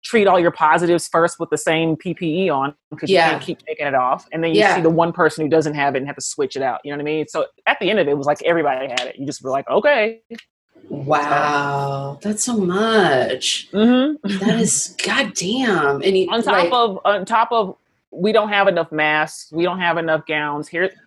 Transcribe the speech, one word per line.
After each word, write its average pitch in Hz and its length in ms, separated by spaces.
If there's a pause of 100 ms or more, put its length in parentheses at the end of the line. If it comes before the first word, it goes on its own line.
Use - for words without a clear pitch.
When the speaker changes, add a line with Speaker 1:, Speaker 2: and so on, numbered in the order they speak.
Speaker 1:
treat 208 240
all 185 120
your 170 120
positives 170 580
first 170 320
with 165 80
the 151 80
same 160 400
P 175 160
P 175 320
E 175 40
on 139 240 (240)
'cause 160 120
you 190 60
Speaker 2:
Yeah. 165 160
Speaker 1:
can't 151 100
keep 156 160 (100)
taking 156 200
it 135 80
off. 127 360
And 160 100
then 165 120
you 208 60
Speaker 2:
Yeah. 196 160
Speaker 1:
see 175 60
the 160 80
one 170 220
person 160 320
who 147 60
doesn't 156 240
have 139 220
it - 20
and 135 100
have 143 80
to - 60
switch - 340
it 135 60
out. 131 240
You 143 60
know 143 60
what 147 40
I 147 40
mean? 151 220
So 156 200 (180)
at 196 160
the 180 80
end 214 100
of 151 80
it, 143 40
it 147 60
was 139 100
like 147 180
everybody 143 420
had 120 200
it. - 100
You 135 80
just 143 180
were 131 80
like, 135 180
"Okay." 226 520 (680)
Speaker 2:
Wow. 143 1300
That's 208 220
so 240 140
much. 175 1160
Speaker 1:
Mm-hmm. 247 720
Speaker 2:
That 220 160
is, - 380
Speaker 1:
<laughs> - 40
Speaker 2:
goddamn. 196 1000
And 190 140
you, 180 140
Speaker 1:
On 233 100
top 269 120
Speaker 2:
like - 180
Speaker 1:
of, 233 320
on 196 220
top 226 260
of 208 240 (360)
"We 190 200
don't 214 180
have 202 180
enough 170 240
masks. 151 600
We 160 120
don't 180 160
have 170 180
enough 160 280
gowns. 151 420
Here, 175 240 (160)